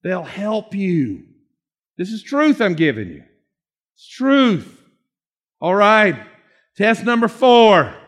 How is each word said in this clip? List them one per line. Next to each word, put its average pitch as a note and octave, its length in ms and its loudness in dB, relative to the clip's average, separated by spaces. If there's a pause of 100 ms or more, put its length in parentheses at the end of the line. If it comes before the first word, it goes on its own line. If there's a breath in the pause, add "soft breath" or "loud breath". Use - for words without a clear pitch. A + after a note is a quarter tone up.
They'll F3+ 200 -6
help G#3 520 -8
you. E3 480 -4 (720)
This F#3 140 -8
is A3 100 -10
truth C#4+ 400 0
I'm F#3 140 0
giving A#2 340 -4
you. D2+ 140 -20 (720)
It's - 120 -20
truth. C4 720 -2 (800)
All F3 140 -4
right. G3+ 460 2 (560)
Test A3+ 280 -2
number A#3 240 0
four. A3+ 680 4 (120)